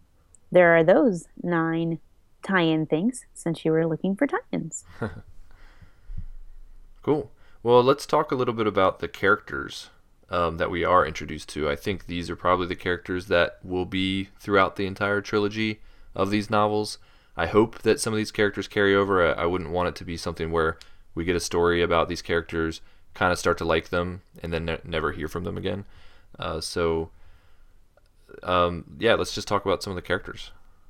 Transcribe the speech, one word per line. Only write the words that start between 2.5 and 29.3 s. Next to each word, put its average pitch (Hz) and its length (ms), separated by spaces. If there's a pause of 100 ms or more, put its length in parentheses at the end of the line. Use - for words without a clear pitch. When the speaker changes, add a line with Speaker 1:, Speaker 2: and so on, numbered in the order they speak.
Speaker 1:
things 185 460
since - 300
you 160 80
were 160 140
looking 175 300
for 285 100
tie-ins. 180 600 (140)
<laughs> - 40 (2000)
Speaker 2:
Cool. 143 280 (320)
Well, 120 200
let's 139 220
talk 151 260
a 147 40
little 123 180
bit 110 120
about 95 340
the 85 80
characters, - 840 (400)
um, 85 280
that 85 140
we 85 120
are 87 220
introduced 78 440
to. 76 200
I 71 60
think 95 300
these 87 240
are 82 60
probably 90 320
the 87 80
characters 90 520
that 87 360
will 90 220
be 95 440 (100)
throughout 95 380
the 98 100
entire 101 340
trilogy 107 600 (340)
of 98 160
these 104 180
novels. 107 480 (380)
I 82 100
hope 107 340
that 110 200
some 110 140
of 107 40
these 107 140
characters 101 360
carry 98 280
over. 98 400
I, - 80
I - 20
wouldn't 87 260
want 87 180
it 78 60
to 87 100
be 85 120
something 82 340
where 80 260 (380)
we 82 100
get 87 100
a 85 40
story 87 420
about 85 280
these 85 120
characters, 82 580 (360)
kinda 90 200
start 85 220
to 85 80
like 82 240
them, 90 320 (220)
and 85 100
then 82 120
ne-, 82 180
never 80 300
hear 76 140
from 87 180
them 92 120
again. 95 260 (540)
Uh, 82 240
so, 82 480 (1300)
um, 87 420 (140)
yeah, 104 160
let's 85 180